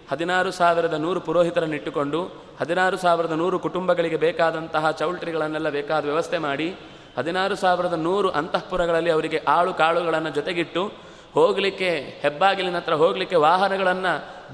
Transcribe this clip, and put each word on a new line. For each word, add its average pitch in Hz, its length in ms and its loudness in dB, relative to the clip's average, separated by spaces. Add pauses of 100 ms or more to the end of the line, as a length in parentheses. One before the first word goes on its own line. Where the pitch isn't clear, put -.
(120)
ಹದಿನಾರು 180 380 0
ಸಾವಿರದ 170 440 2
ನೂರು 165 260 -2
ಪುರೋಹಿತರನ್ನಿಟ್ಟುಕೊಂಡು, 160 1200 -2 (160)
ಹದಿನಾರು 185 360 0
ಸಾವಿರದ 170 360 2
ನೂರು 170 260 0
ಕುಟುಂಬಗಳಿಗೆ 170 580 0
ಬೇಕಾದಂತಹ 160 720 0
ಚೌಲ್ಟ್ರಿಗಳನ್ನೆಲ್ಲ 160 800 -4
ಬೇಕಾದ 143 360 -2
ವ್ಯವಸ್ಥೆ 165 340 -2
ಮಾಡಿ, 156 380 -4 (420)
ಹದಿನಾರು 185 380 -2
ಸಾವಿರದ 180 360 0
ನೂರು 180 380 0
ಅಂತಃಪುರಗಳಲ್ಲಿ 170 800 0
ಅವರಿಗೆ 156 260 0
ಆಳು 170 380 2
ಕಾಳುಗಳನ್ನು 165 560 2
ಜೊತೆಗಿಟ್ಟು, 170 640 -2 (420)
ಹೋಗಲಿಕ್ಕೆ, 185 880 0
ಹೆಬ್ಬಾಗಿಲಿನ 185 560 2
ಹತ್ರ 170 160 -2
ಹೋಗಲಿಕ್ಕೆ 180 440 2
ವಾಹನಗಳನ್ನು 185 1000 2 (160)